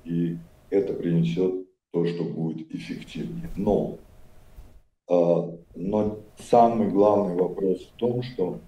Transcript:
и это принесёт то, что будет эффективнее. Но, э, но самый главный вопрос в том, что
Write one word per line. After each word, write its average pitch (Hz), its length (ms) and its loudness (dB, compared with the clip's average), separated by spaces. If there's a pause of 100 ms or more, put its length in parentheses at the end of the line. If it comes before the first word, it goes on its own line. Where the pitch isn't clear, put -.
и 85 320 -2 (320)
это - 240 0
принесёт 85 720 0 (260)
то, 85 140 0
что 85 180 -4
будет 80 500 -6
эффективнее. - 840 -10
Но, 101 400 0 (1120)
э, 85 480 2 (180)
но 101 440 -2 (180)
самый 110 520 4
главный 98 460 4
вопрос 90 460 0
в - 160 -20
том, 123 260 -2
что 87 440 -4